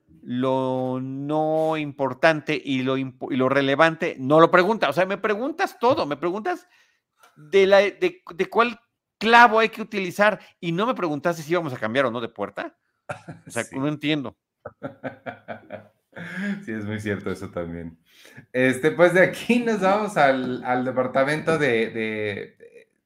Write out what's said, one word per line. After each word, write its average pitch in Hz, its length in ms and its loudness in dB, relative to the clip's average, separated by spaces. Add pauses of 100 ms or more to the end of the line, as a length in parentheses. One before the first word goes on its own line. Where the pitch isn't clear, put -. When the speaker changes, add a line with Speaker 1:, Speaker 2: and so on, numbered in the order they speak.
(220)
Speaker 1:
lo 131 800 -2
no 156 760 -2
importante 147 840 0
y 131 200 -2
lo 131 160 -2
impo-, 131 340 -10
y 135 40 -2
lo 127 120 2
relevante 143 720 2
no 143 200 6
lo 165 100 8
pregunta? 180 400 2
O - 20 -2
sea, 175 140 0
me 196 120 -4
preguntas 247 600 -4
todo, 247 260 2
me 143 120 -6
preguntas 208 500 -4 (680)
de 151 320 4
la, 196 120 8
de, 180 440 0 (120)
de 175 160 -4
cuál 226 280 0 (420)
clavo 226 380 6
hay 220 100 2
que 220 140 -12
utilizar 196 560 0 (220)
y 170 100 -4
no 185 160 -2
me 254 80 -2
preguntaste 165 480 -4
si 143 100 -12
íbamos 165 200 -2
a 123 40 -8
cambiar 117 300 0
o 117 60 -2
no 120 80 -8
de 113 80 -6
puerta. - 500 -10 (680)
O - 40 -20
sea, 117 140 -4
Speaker 2:
<laughs> - 0 -
Sí. - 120 -14
Speaker 1:
no 135 120 -2
entiendo. 147 480 -4 (440)
Speaker 2:
<laughs> - 760 -14 (1080)
Sí, 110 80 -8
es 107 120 -8
muy 104 160 -6
cierto 101 300 -4
eso 92 200 -8
también. 85 460 -10 (560)
Este, 131 380 2
pues, 175 240 4
de 185 80 6
aquí - 380 2
nos 226 200 -2
vamos 196 360 0
al, 131 480 2
al 127 200 -2
departamento 135 720 0
de, 147 100 2 (220)
de, 107 680 -6
de, - 300 -20 (180)